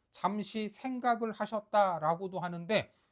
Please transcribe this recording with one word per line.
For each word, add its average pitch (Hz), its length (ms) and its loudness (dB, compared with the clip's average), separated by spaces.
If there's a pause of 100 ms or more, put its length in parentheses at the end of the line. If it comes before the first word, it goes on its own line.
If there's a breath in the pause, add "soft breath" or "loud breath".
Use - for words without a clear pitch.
(120)
잠시 208 560 -4
생각을 233 640 -2
하셨다라고도 190 1080 0
하는데 170 520 -2 (200 soft breath)